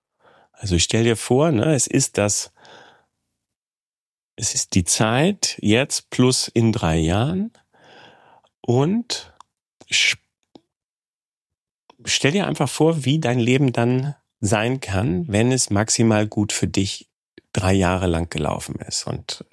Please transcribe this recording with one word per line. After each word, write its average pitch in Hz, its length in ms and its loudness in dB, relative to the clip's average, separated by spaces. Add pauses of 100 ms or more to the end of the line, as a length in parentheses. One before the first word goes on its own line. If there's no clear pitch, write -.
(520)
Also 92 260 -2
stell 110 280 2
dir 117 120 4
vor, 143 340 2
ne, 147 220 2
es 127 140 0
ist - 300 0
das, 104 340 0 (1800)
es - 180 -6
ist - 220 -6
die 92 80 4
Zeit 127 760 0
jetzt 117 500 0
plus 127 400 2
in 113 220 2
drei 82 260 0
Jahren 123 540 0 (1120)
und 156 720 -2 (560)
sch-, - 280 0 (1900)
stell - 280 0
dir 196 140 0
einfach 139 240 -2
vor, 156 360 0
wie 143 140 2
dein 123 200 0
Leben 123 340 2
dann 127 420 0 (240)
sein 113 420 0
kann, 131 460 -2
wenn 113 240 2
es 127 200 -2
maximal 107 560 2
gut 104 240 -2
für - 160 -2
dich - 420 -4 (440)
drei 92 180 0
Jahre 92 360 2
lang 82 220 0
gelaufen - 460 -4
ist. - 320 -8
Und, - 460 -10